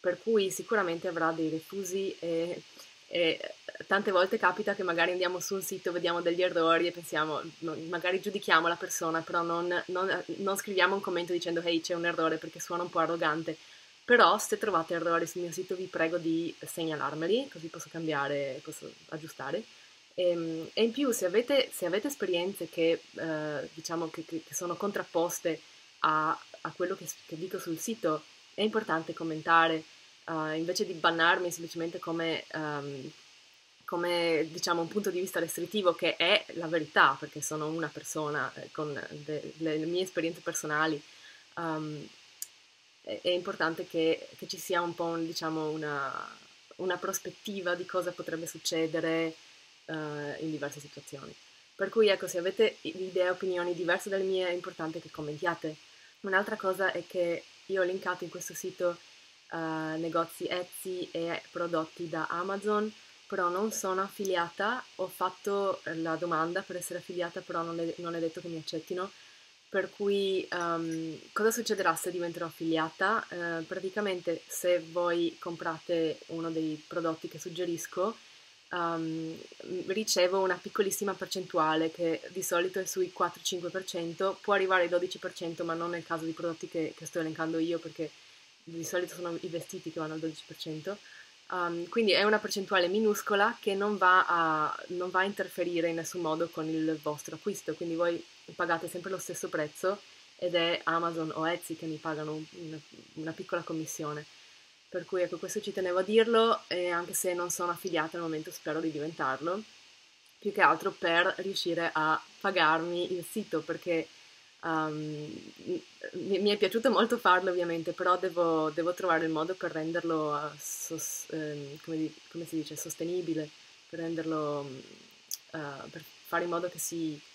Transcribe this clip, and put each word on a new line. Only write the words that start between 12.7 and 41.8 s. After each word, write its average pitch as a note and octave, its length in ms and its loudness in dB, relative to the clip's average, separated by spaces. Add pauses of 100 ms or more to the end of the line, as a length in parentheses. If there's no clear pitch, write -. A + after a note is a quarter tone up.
un F3+ 60 -4
po' F3 120 0
arrogante. D#3+ 580 0 (480)
Però G#3+ 320 8
se - 180 -2
trovate F3+ 380 2
errori E3+ 320 2
sul F3 160 -6
mio E3+ 100 -4
sito F3+ 220 -4
vi F#3 100 -6
prego E3 320 0
di E3 380 0 (120)
segnalarmeli, D#3+ 840 0
così E3 160 -12
posso E3 240 -12
cambiare, C#3+ 760 -2
posso - 260 -12 (200)
aggiustare. D#3+ 520 -6 (520)
Ehm, E3 580 0
e - 100 2
in A#3 80 4
più, C4+ 220 2
se - 120 0
avete, B3 480 2
se - 140 -4
avete G3+ 220 0
esperienze F#3 600 -2
che, E3 340 2 (120)
eh, D3+ 580 -4
diciamo E3 380 -4
che, D#3+ 140 -10
che, D#3+ 200 -8
che C#3+ 100 -18
sono F3+ 220 -4
contrapposte F3 840 0 (400)
a, D#3 380 2 (240)
a D#3+ 100 -6
quello F#3 240 -2
che F3 100 -14
s-, - 80 -8 (120)
che E3 120 -10
dico F#3 200 -6
sul E3+ 200 -4
sito, D#3+ 460 0 (360)
è - 20 2
importante G#3 520 0
commentare, E3 680 4 (440)
eh, D#3 280 -2
invece F3 280 0
di F3+ 80 -6
bannarmi E3+ 580 4
semplicemente E3+ 480 -6
come, E3 500 -2
ehm, C#3+ 640 -6 (760)
come, E3+ 640 2
diciamo, E3+ 320 0
un E3 60 -2
punto G3+ 220 0
di F3 80 -2
vista F#3 220 0
restrittivo, F3 540 2
che E3+ 220 0
è F3 280 4 (100)
la E3+ 120 -6
verità, D#3 520 4
perché D3 220 -10
sono D3+ 280 -4
una D#3+ 200 -2
persona, C#3+ 640 -4
eh, - 160 -12
con D3+ 220 -4
de-, D3 640 -8
le, D#3 220 0
le D#3 80 -2
mie F3 160 0
esperienze E3+ 400 -2
personali, D#3 600 0 (540)
ehm, D#3 500 -4 (960)